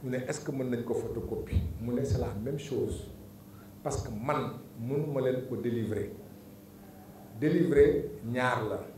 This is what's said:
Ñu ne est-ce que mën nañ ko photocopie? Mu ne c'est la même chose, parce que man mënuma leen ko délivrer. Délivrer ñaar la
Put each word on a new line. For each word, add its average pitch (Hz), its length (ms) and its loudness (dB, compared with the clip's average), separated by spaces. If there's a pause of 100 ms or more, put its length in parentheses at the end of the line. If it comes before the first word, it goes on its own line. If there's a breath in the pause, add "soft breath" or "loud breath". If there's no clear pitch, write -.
Ñu 131 60 -6
ne 127 80 -2
est-ce 123 240 -4
que 156 100 -6
mën 131 180 -2
nañ 117 140 -2
ko 117 100 -2
photocopie? 107 680 4 (200)
Mu 117 120 0
ne 123 100 4
c'est - 160 4
la 107 140 0
même 127 260 -2
chose, - 500 -2 (760 loud breath)
parce - 200 -2
que 123 80 -8
man 117 420 0 (260)
mënuma 139 420 0
leen 127 260 2
ko 123 100 -4
délivrer. 107 560 -2 (1300)
Délivrer 147 720 6 (140)
ñaar 123 440 2
la 95 100 -4 (180)